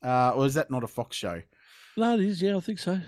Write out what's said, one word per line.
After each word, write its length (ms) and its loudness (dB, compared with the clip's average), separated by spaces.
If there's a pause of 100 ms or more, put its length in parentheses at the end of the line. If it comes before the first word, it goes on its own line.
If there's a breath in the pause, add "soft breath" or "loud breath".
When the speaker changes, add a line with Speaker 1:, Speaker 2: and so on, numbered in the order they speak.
Speaker 1:
Uh, 340 4
or 100 4
is 80 2
that 180 0
not 120 -2
a 40 -8
Fox 300 -8
show? 240 -6 (560 soft breath)
Speaker 2:
No, 160 2
it 80 2
is. 200 0
Yeah, 140 2
I 60 0
think 180 -6
so. 280 -2